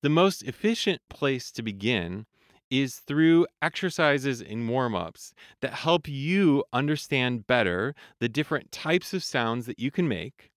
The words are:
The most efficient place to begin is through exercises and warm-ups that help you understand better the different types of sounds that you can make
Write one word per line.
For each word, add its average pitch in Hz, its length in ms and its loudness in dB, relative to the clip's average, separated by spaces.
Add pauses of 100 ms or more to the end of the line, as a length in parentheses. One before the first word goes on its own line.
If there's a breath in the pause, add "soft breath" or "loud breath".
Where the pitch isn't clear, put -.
The 143 80 2
most 180 340 4
efficient 202 680 -2
place 135 420 -2
to 117 120 -8
begin 101 600 -2 (440 soft breath)
is 131 280 -2
through 165 500 4 (140)
exercises 143 800 0
and 113 260 -6
warm-ups 113 680 -4 (280 loud breath)
that 131 120 -4
help 165 340 0
you 147 560 2 (100)
understand 127 760 -2
better 110 480 0 (240 loud breath)
the 117 100 0
different 143 420 -4
types - 420 -2
of 180 100 -4
sounds 117 420 -2
that 120 140 -10
you 127 100 -2
can 175 180 0
make 104 500 -6